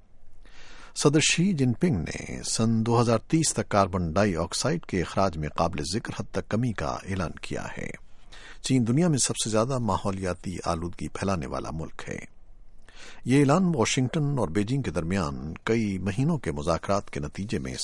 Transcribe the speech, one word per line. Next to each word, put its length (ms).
صدر 260
شی 320
جن 200
پنگ 240
نے 460
سن 440
دو 140
ہزار 180
تیس 360
تک 140
کاربن 440
ڈائی 240
آکسائیڈ 500
کے 140
اخراج 380
میں 100
قابل 340
ذکر 260
حد 140
تک 160
کمی 240
کا 320
اعلان 260
کیا 360
ہے۔ 120
چین 240
دنیا 220
میں 100
سب 180
سے 140
زیادہ 280
ماحولیاتی 840
آلودگی 440
پھیلانے 380
والا 240
ملک 380
ہے۔ 100
یہ 160
اعلان 340
واشنگٹن 640
اور 100
بیجنگ 340
کے 80
درمیان 640
کئی 340
مہینوں 400
کے 140
مذاکرات 580
کے 100
نتیجے 380
میں 260